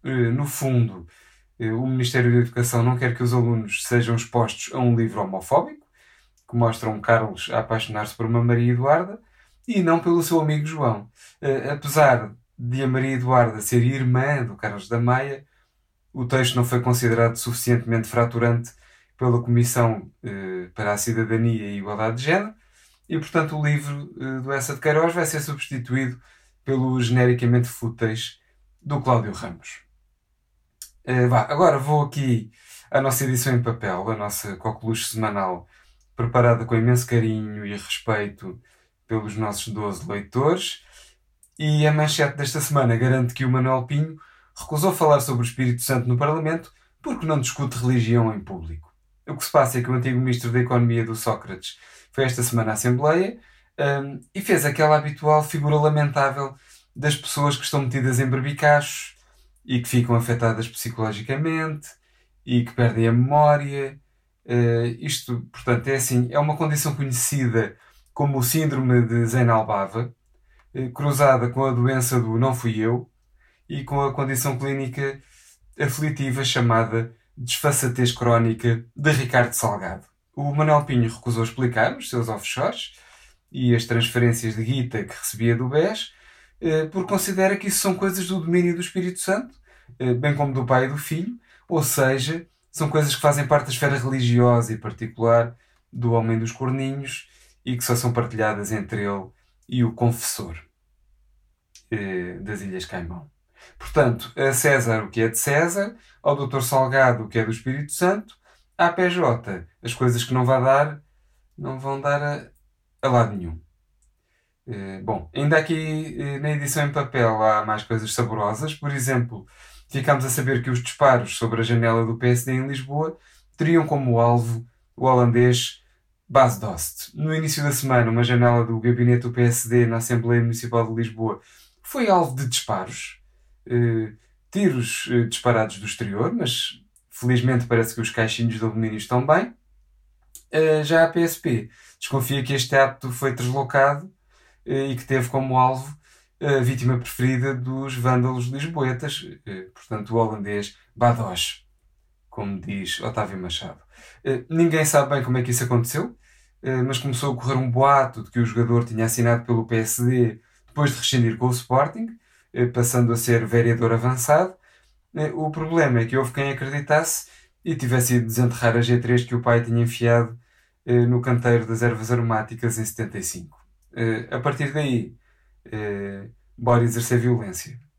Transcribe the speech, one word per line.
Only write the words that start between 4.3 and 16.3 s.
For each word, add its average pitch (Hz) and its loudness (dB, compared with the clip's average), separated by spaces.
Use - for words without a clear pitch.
a 131 -4
um 120 4
livro 107 -2
homofóbico, 95 -2
que - -10
mostra 113 2
um 110 -6
Carlos 110 0
a 117 0
apaixonar-se 113 -4
por 113 -4
uma 117 2
Maria 120 2
Eduarda, 160 0
e 202 2
não 165 4
pelo 170 2
seu 165 2
amigo 151 0
João. 139 -2
Eh, 135 -2
apesar 143 2
de 123 -4
a 131 0
Maria 131 0
Eduarda 123 2
ser 120 2
irmã 131 0
do 101 -10
Carlos 101 -8
da 117 -2
Maia, 131 0
o 127 -6
texto 127 2